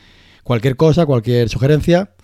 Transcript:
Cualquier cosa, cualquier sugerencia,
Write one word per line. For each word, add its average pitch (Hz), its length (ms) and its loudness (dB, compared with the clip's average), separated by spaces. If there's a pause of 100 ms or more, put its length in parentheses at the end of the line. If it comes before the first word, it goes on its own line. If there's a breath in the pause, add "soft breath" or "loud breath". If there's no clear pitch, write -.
(440 soft breath)
Cualquier 123 320 -2
cosa, 160 280 2
cualquier 120 440 0
sugerencia, 151 760 0